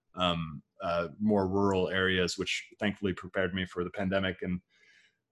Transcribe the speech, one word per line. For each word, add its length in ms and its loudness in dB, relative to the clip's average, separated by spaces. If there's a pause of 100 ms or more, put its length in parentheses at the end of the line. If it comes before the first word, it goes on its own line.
(140)
um, 480 -2 (200)
uh, 260 0 (100)
more 300 4
rural 400 4
areas, 480 2
which 320 -4 (100)
thankfully 360 0
prepared 400 -2
me 100 0
for 180 -4
the 80 -6
pandemic 520 0
and, 180 -2 (720)